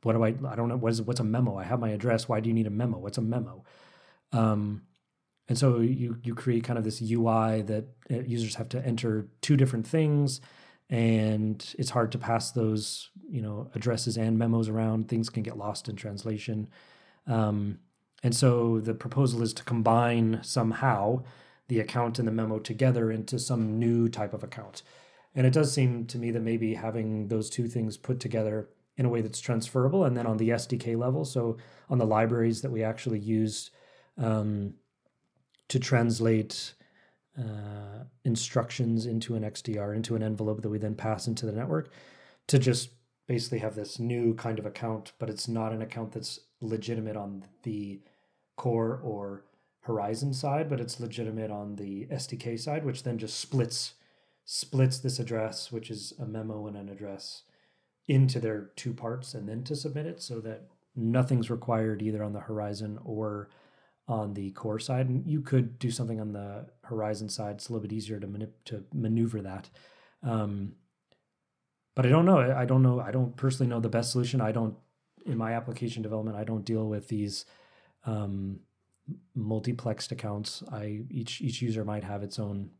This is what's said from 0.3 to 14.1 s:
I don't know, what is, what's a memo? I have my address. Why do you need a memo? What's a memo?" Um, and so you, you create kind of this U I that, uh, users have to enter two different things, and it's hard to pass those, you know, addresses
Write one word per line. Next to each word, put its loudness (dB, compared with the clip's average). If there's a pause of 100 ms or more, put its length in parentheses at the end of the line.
I -6
don't 0
know, 0
what 2
is, 0
what's -2
a 0
memo? 2
I -6
have 0
my 0
address. 0
Why 2
do 0
you 2
need 4
a -2
memo? 0
What's -6
a 0
memo?" -4 (680)
Um, 2 (680)
and 2
so 6
you, 2
you -2
create 2
kind -2
of 0
this -4
U 2
I 4
that, -2 (220)
uh, 0
users -2
have -6
to -4
enter 0 (140)
two 4
different 4
things, 4 (480)
and 2
it's -2
hard 2
to -2
pass 0
those, 0 (180)
you -2
know, -6
addresses 0